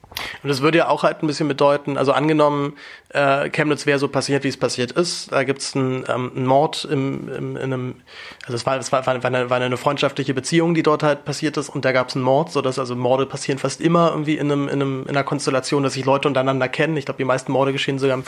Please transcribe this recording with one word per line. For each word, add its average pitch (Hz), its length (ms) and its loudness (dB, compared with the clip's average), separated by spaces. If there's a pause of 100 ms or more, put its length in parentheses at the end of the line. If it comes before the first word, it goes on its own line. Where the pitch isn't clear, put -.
(420)
Und 139 80 -6
das 135 120 0
würde 160 180 6
ja 143 80 4
auch 147 160 0
halt 160 180 2
ein 165 60 0
bisschen 151 200 -2
bedeuten, 143 480 2
also 135 160 2
angenommen, 147 640 2 (340)
äh, 139 400 2
Chemnitz 151 360 0
wäre 139 140 2
so 139 80 0
passiert, 139 360 0
wie 143 40 0
es 127 100 -4
passiert 123 340 -2
ist. - 400 -4
Da 135 120 2
gibt's 135 320 -4
einen, 127 340 0
ähm, 123 260 -2
einen 131 120 -2
Mord 143 420 2
im, 135 400 -2
im, 135 260 -8
in 131 80 -6
einem, 127 320 -4 (480)
also 123 120 -8
es 117 100 -6
war, 135 120 0
es 123 140 -4
war, 131 140 0
war 131 80 2
eine, 123 360 -2
war 123 80 2
eine 127 200 0
freundschaftliche 139 560 0
Beziehung, 165 400 2
die 160 80 2
dort 151 220 2
halt 143 200 2
passiert 147 340 -4
ist. 143 120 -4
Und 135 160 -6
da 131 60 2
gab's 156 240 0
einen 131 100 0
Mord, 135 260 2
so 143 100 0
dass 131 180 -2
also 123 160 -4
Morde 131 320 2
passieren 139 320 -4
fast - 200 -4
immer 170 300 4
irgendwie 151 280 -2
in 143 140 0
einem, 143 160 0
in 139 140 -2
einem, 135 220 -4
in - 60 -10
einer 139 140 0
Konstellation, 139 600 0
dass 131 100 0
sich 131 120 -4
Leute 139 220 2
untereinander 131 400 2
kennen. 156 300 0
Ich 139 80 -6
glaub, 131 120 -8
die 131 80 -2
meisten 127 260 -2
Morde 135 200 2
geschehen 139 280 -2
sogar 131 180 2
im, 131 100 -6